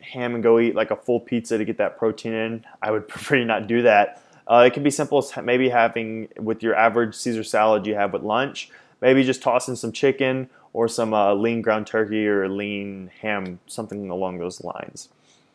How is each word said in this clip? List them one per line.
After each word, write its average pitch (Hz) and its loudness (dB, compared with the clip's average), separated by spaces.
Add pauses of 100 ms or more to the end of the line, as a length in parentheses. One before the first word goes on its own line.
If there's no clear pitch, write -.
ham 123 -6
and 117 -4
go 117 6
eat, 117 2
like, 110 -2
a 101 0
full 120 -2
pizza 117 -4
to 107 -2
get 110 -4
that 101 -2
protein 113 -4
in. 113 -6 (160)
I 107 -4
would 107 -4
<laughs> - -20
prefer - -2
you 123 2
not 107 -2
do 117 2
that. 104 4 (240)
Uh, 120 8
it 127 4
can 143 -4
be 143 2
simple 143 0
as - 0
ha-, - -10
maybe 127 2
having 113 0 (100)
with 110 -4
your 113 0
average 113 2
Caesar 113 -6
salad 107 2
you 107 -2
have 101 -2
with 101 -4
lunch, 117 -4 (300)
maybe 131 6
just 127 -2
toss 127 0
in 127 -6
some 113 -8
chicken 131 -2 (240)
or 113 0
some, 113 -4
uh, 104 2
lean 113 0
ground 107 -2
turkey 107 -2
or 98 0
lean 101 -8 (100)
ham, 95 -6
something 104 -10
along 92 -6
those 90 -10
lines. - -14 (460)